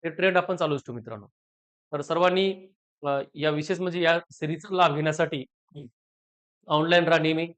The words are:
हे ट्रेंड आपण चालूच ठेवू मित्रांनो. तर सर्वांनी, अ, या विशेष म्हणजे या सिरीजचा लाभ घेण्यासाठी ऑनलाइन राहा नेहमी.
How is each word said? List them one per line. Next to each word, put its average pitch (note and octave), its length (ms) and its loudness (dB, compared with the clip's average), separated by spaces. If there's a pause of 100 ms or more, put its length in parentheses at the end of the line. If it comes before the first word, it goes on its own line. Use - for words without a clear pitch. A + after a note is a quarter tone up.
हे E3+ 60 -4
ट्रेंड F3+ 260 2
आपण F3+ 200 0
चालूच D3+ 240 -2
ठेवू A#2+ 160 -12
मित्रांनो. A2+ 300 -14 (640)
तर D3 80 -4
सर्वांनी, F3+ 680 0 (380)
अ, C#3 140 0 (140)
या D3+ 160 -2
विशेष D3+ 300 -2
म्हणजे F3+ 200 -4
या E3 200 4 (100)
सिरीजचा D#3+ 440 -6
लाभ F3 200 4
घेण्यासाठी D#3 500 -2 (1200)
ऑनलाइन E3 380 4
राहा E3 140 4
नेहमी. D#3+ 400 0